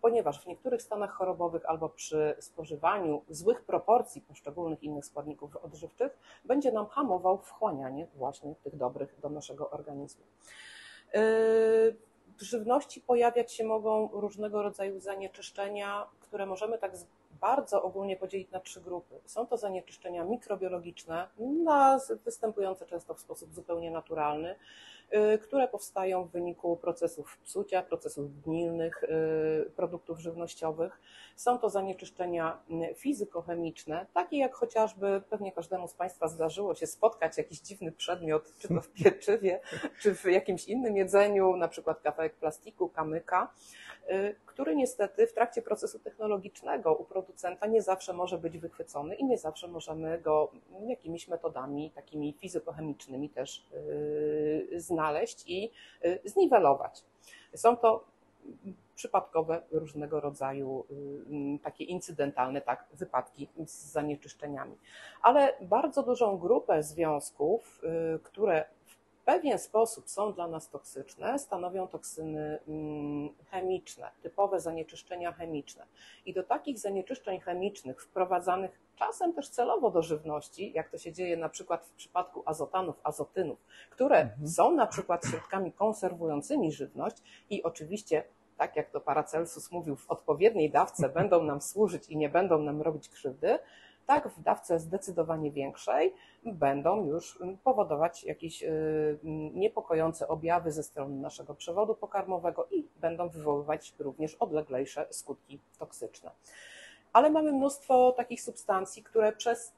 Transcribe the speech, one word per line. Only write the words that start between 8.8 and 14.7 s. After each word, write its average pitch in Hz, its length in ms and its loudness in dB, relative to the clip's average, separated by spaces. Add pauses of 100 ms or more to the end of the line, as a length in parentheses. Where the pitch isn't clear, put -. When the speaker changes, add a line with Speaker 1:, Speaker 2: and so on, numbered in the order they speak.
Speaker 1:
do 147 100 -6
naszego 143 400 -8
organizmu. 147 540 -12 (920)
Y, 220 800 6 (420)
w - 40 -16
żywności 240 600 0
pojawiać 240 500 4
się - 120 -4
mogą 220 500 0
różnego 208 480 -4
rodzaju 196 380 -4